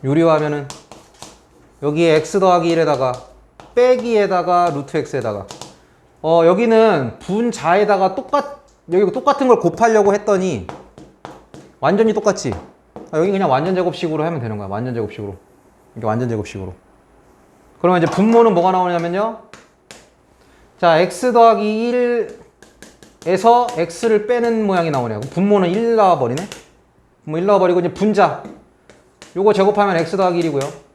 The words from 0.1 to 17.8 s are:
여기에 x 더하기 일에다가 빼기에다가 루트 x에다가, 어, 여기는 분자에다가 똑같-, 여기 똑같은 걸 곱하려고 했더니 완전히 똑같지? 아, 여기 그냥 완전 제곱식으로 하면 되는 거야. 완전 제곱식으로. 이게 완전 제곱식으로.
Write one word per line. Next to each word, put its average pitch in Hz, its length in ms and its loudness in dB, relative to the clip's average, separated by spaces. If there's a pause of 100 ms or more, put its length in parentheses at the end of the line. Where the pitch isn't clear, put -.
여기에 151 320 2
x 156 240 0
더하기 175 300 2
일에다가 147 440 0 (640)
빼기에다가 202 1000 2
루트 143 240 -6
x에다가, 110 480 -6 (760)
어, 165 240 2
여기는 202 760 2
분자에다가 196 960 0
똑같-, - 420 -4 (340)
여기 185 200 2
똑같은 269 360 0
걸 240 120 6
곱하려고 208 540 2
했더니 185 520 -2 (1120)
완전히 202 340 2
똑같지? 185 400 -2 (580)
아, 156 80 -2
여기 185 120 0
그냥 196 200 -2
완전 160 240 0
제곱식으로 170 500 -4
하면 165 160 -6
되는 107 160 -8
거야. 101 100 -10
완전 117 260 -6
제곱식으로. 104 420 -8 (600)
이게 117 100 -10
완전 113 240 -2
제곱식으로. 101 440 -8 (1080)